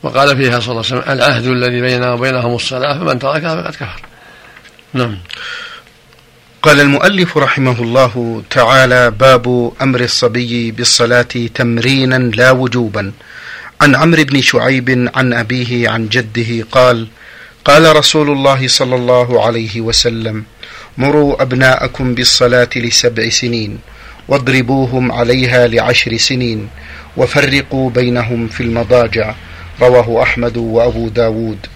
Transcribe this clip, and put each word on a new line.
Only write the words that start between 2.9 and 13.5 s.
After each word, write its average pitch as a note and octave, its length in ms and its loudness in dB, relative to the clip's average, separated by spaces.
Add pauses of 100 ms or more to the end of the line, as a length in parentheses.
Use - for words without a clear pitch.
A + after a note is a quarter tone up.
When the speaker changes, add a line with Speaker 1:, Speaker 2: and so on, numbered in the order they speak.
Speaker 1:
فمن C#3+ 200 -2
تركها D#3 420 -4
فقد - 140 -10
كفر". - 260 -12 (920)
نعم. A#2+ 240 -4 (1400)
Speaker 2:
قال D3 180 4
المؤلف E3 580 2
رحمه B2+ 440 0
الله A#2 680 0
تعالى: B2 640 4
باب A#2+ 680 2
أمر C3 180 0
الصبي A#2 720 -2
بالصلاة A#2+ 840 0
تمرينا C3 600 0
لا B2 360 2
وجوبا. A2+ 600 -2 (680)